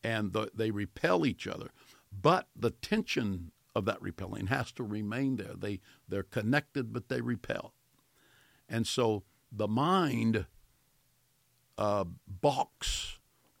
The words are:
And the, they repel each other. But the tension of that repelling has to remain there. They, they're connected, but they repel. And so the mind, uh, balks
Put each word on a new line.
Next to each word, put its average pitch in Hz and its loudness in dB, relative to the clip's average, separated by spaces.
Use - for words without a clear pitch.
And 107 0
the, 107 0
they 110 0
repel 160 0
each - 0
other. - -8
But 143 4
the 117 0
tension 101 -2
of 107 0
that 104 -2
repelling 95 -6
has 131 -2
to - -8
remain 110 -2
there. - -8
They, 104 -4
they're 98 -2
connected, 120 -2
but 117 -6
they 127 -2
repel. - -4
And 113 0
so 110 2
the 104 0
mind, 120 4
uh, 104 2
balks - -2